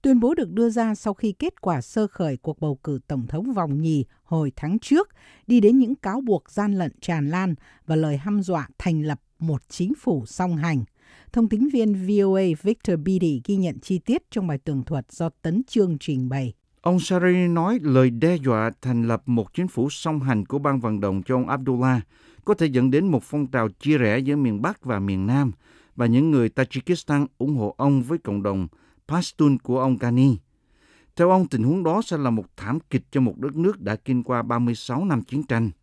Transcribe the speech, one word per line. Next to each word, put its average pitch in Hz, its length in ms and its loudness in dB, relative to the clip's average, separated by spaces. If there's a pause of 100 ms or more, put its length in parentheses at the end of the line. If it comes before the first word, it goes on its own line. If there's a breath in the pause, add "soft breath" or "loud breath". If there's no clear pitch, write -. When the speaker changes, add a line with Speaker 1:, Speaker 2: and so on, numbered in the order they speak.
Speaker 1:
Tuyên 262 180 6
bố 262 140 2
được 247 160 -2
đưa 226 200 2
ra 220 240 -2
sau 202 200 -4
khi 208 180 -4
kết - 280 -6
quả 165 200 -2
sơ 214 260 -2
khởi 151 300 -4
cuộc - 240 -8
bầu 147 240 -4
cử 143 220 -6
tổng 127 200 -6
thống 196 260 -6
vòng 156 280 -2
nhì 156 240 0 (200)
hồi 156 320 -2
tháng 170 220 -4
trước 320 300 2 (380 soft breath)
đi 240 140 6
đến 226 180 6
những 247 160 2
cáo 208 260 -6
buộc 214 300 -2
gian 202 220 -2
lận 175 280 -2
tràn 151 280 -2
lan 180 260 -2 (320 soft breath)
và 160 100 0
lời 156 200 0
hăm 196 260 -2
dọa 175 260 -4 (100)
thành 160 240 0
lập 151 180 -4 (180)
một 160 300 -4
chính 185 260 -4
phủ 143 320 -2
song 180 300 -4
hành. 147 280 -2 (480 soft breath)
Thông 226 160 2
tín 233 200 0
viên 214 380 0
V 196 40 -2 (140)
O 190 140 2
A 190 60 2 (180)
Victor 196 420 -2
Beattie 170 400 0
ghi 202 120 -2
nhận 175 220 -2
chi 185 200 -4
tiết 254 320 -2
trong 190 160 -4
bài 147 120 -4
tường 139 240 -4
thuật 135 300 -6
do 165 160 -4
Tấn 170 360 -2
Chương 180 340 0
trình 131 300 -4
bày. 131 240 -4 (280)
Speaker 2:
Ông 180 200 2
Sari 180 480 2
nói 175 340 2
lời 131 280 6
đe 156 260 2
dọa 117 340 0 (120)
thành 117 260 0
lập 113 180 -2
một 117 280 -2
chính 180 140 -2
phủ 139 220 -2
song 156 300 -4
hành 123 260 0
của 139 120 -4
ban 139 220 0
vận 110 200 -2
động 98 260 -2
cho 127 100 0
ông 127 120 -2
Abdullah 127 580 0 (380 soft breath)
có 208 100 2
thể 165 120 0
dẫn 127 240 2
đến 156 160 2
một 147 160 2
phong 147 240 -4
trào 117 220 -2
chia 143 300 0
rẽ 113 200 2
giữa 139 180 0
miền 113 260 0
Bắc 180 220 -6
và 120 140 -2
miền 98 280 -2
Nam 131 260 2 (440 soft breath)
và 120 100 2
những 131 240 4
người 123 180 4
Tajikistan 143 760 -2 (120)
ủng 139 180 -2
hộ 104 220 -2
ông 135 240 4
với 151 160 -4
cộng 101 240 -4
đồng 98 260 -2 (400 soft breath)
Pashtun 147 500 2
của 127 220 -2
ông 131 160 2
Ghani. 120 400 4 (800 soft breath)
Theo 175 140 4
ông, 185 180 4
tình 113 140 -2
huống 165 220 0
đó 180 200 0
sẽ 165 140 -4
là 131 120 0
một 110 140 -2 (120)
thảm 123 220 -6 (120)
kịch 127 200 0
cho 139 100 0
một 120 180 0
đất 139 180 -6
nước 196 240 0
đã 107 160 -4
kinh 123 260 -2
qua 120 200 -2
ba 120 160 -2
mươi 120 160 0
sáu 131 300 -4
năm 139 180 0
chiến 139 200 -6
tranh. 117 280 0 (120)